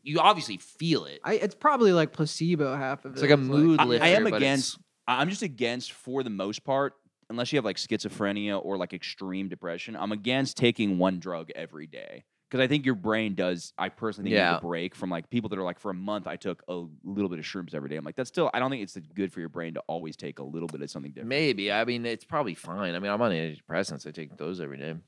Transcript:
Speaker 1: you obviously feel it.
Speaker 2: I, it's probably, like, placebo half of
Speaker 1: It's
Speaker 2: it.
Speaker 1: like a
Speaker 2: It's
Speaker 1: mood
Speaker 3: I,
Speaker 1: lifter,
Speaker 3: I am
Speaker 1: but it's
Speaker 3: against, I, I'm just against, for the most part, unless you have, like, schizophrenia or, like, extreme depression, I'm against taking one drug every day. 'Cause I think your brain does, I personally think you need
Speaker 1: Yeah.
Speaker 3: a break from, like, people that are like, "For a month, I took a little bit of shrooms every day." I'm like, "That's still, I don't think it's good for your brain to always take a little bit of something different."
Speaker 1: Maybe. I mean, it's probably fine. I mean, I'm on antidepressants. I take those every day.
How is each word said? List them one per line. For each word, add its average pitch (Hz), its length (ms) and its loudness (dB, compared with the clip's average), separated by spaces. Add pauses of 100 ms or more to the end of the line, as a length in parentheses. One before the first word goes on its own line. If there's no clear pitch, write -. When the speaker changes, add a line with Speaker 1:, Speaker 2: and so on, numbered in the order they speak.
Speaker 1:
you 151 180 2
obviously 165 380 6
feel 147 460 0
it. 71 200 -14
Speaker 2:
I, 202 100 0
it's 202 200 0
probably, 247 380 6
like, 160 200 4
placebo 151 640 0
half 135 280 -4
of 139 80 -12
Speaker 1:
It's 131 100 -2
Speaker 2:
it. 143 80 4
Speaker 1:
like 147 80 10
a - 20 2
Speaker 2:
It's 131 80 0
Speaker 1:
mood 151 320 6
Speaker 3:
I, 156 40 10
Speaker 1:
lifter, 120 200 4
Speaker 3:
I 165 60 8
am 214 140 6
Speaker 1:
but 220 40 4
it's 110 80 2
Speaker 3:
against, 135 420 2 (280)
I, 123 140 0
I'm 160 80 2
just 202 140 -4
against, 123 500 -2
for 131 300 -6
the 123 80 -4
most 98 340 -4
part, 139 300 0 (360)
unless 120 220 -4
you 147 60 2
have, 113 60 0
like, 98 120 0
schizophrenia 104 880 -2
or, 98 140 -4
like, 87 160 -4
extreme 95 540 -8
depression, 87 480 -8
I'm 101 160 -4
against 123 440 -2
taking 110 420 2
one 90 220 2
drug 85 340 -8
every 80 320 -12
day. 62 380 -16 (260)
'Cause 127 100 0
I 131 60 6
think 139 200 2
your 131 80 4
brain 107 400 0
does, 90 420 -2
I 95 140 -2
personally 101 400 -4
think 107 80 6
you 95 40 8
need 87 100 6
Speaker 1:
Yeah. 85 40 4
Speaker 3:
a 73 60 -4
break 85 320 -4
from, 92 160 -6
like, 82 180 -6
people 110 220 -2
that 98 80 -4
are 95 40 -4
like, 90 160 -4
"For 104 120 -6
a 90 40 -6
month, 95 320 -6
I 85 100 -6
took 90 300 -6
a 87 160 -6 (220)
little 98 240 -2
bit 87 100 -6
of 80 60 -10
shrooms 85 300 -10
every 69 160 -6
day." 76 60 -6
I'm 73 100 -10
like, - 100 -10
"That's 127 140 -4
still, 160 240 0
I 107 40 0
don't 127 120 0
think 123 120 -6
it's 95 140 -12 (160)
good 95 220 -2
for 87 60 -8
your 82 100 -8
brain 82 240 -8
to - 60 -6
always 80 360 -8
take 69 220 -12
a 69 40 -12
little 80 240 -6
bit 76 140 -10
of 73 80 -8
something 71 240 -12
different." 67 160 -12
Speaker 1:
Maybe. 123 420 0
I 107 140 2
mean, 120 220 -2
it's 117 180 -6
probably 139 300 -4
fine. 87 400 -6
I 90 60 -4
mean, 101 120 -2
I'm 107 80 -2
on 113 120 2
antidepressants. 80 720 -4
I 76 60 -14
take 78 260 -14
those 85 240 -6
every 71 160 -10
day. 80 160 -8 (140)